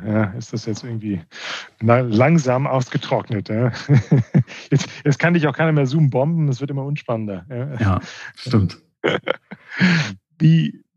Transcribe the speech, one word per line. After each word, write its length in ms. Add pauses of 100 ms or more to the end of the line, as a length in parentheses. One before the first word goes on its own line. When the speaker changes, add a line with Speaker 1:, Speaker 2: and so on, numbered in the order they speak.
Speaker 1:
ja, 280
ist 200
das 140
jetzt 180
irgendwie 380 (580)
na-, 200
langsam 640
ausgetrocknet, 840
ja. 240 (480)
<laughs> 500
Jetzt, 180 (160)
jetzt 140
kann 160
dich 120
auch 100
keiner 160
mehr 140
Zoom 240
bomben, 380
es 120
wird 100
immer 140
unspannender, 680
ja. 300
Speaker 2:
Ja, 200 (360)
stimmt. 420 (240)
Speaker 1:
<laughs> 1400
Wie, 460 (120)